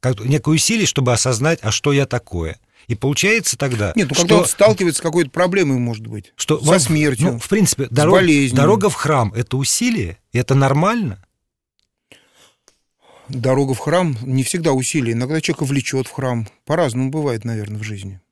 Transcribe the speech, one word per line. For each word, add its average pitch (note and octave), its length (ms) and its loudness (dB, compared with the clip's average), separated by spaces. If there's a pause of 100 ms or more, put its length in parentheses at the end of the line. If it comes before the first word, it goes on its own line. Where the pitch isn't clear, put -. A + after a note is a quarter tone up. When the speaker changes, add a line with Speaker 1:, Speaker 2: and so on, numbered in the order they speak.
Speaker 1:
как, B2 220 -2
некое D3+ 300 0
усилие, G#3+ 320 0
чтобы B2+ 260 0
осознать, B2+ 480 0
а G#2+ 100 -4
что C#3+ 220 -2
я C#3 140 2
такое. E2+ 520 -6 (300)
И A2+ 60 -2
получается F#3+ 640 -2
тогда, A2 360 -2
Speaker 2:
Нет, F#3+ 140 0
ну, E3+ 60 -4
когда F3 140 0
Speaker 1:
что F3 100 6
Speaker 2:
он F3 80 2
сталкивается G3 540 2
с - 20 -16
какой-то D#3+ 260 0
проблемой, F3 500 0
может A#2 280 -4
быть, G#2+ 300 -14
Speaker 1:
что - 220 -2
Speaker 2:
со A2+ 60 -8
Speaker 1:
вам, E3+ 160 4
Speaker 2:
смертью, D3 520 0
Speaker 1:
ну, A#2 60 -6
в - 120 -10
принципе, F#3 340 2
Speaker 2:
с A#2 60 -8
Speaker 1:
дорог-, D3 240 4
Speaker 2:
болезнью. C#3+ 420 4
Speaker 1:
дорога E3+ 320 4
в C#3+ 60 -2
храм — C3+ 420 0
это B2 220 -4
усилие, C#3 580 -2 (160)
и A#2 60 0
это B2+ 160 0
нормально? D3+ 640 2 (2000)
Speaker 2:
Дорога C3 460 0
в - 40 -6
храм — D#3+ 440 0
не C3 200 0
всегда D#3 300 0
усилие. C3 400 0
Иногда B2+ 280 -2
человека D3 240 -4
влечет C3+ 440 -2
в - 40 -18
храм. A#2+ 360 -4 (180)
По-разному C3 440 -2
бывает, C#3 340 -4
наверное, G#2+ 340 -8
в G#2+ 60 -10
жизни. G2 360 -12 (120)